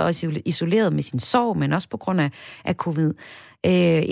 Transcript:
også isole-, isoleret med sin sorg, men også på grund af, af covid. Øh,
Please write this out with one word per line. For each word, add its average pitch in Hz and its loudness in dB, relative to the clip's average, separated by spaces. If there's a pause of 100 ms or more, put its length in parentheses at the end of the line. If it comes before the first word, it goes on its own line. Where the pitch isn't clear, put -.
også 170 -2
isole-, 151 -4
isoleret 175 0
med 151 0
sin - -6
sorg, 233 0
men 143 0
også 175 -2
på 226 -8
grund 185 -2
af, 143 0 (340)
af 175 -2
covid. 156 -2 (520)
Øh, 175 4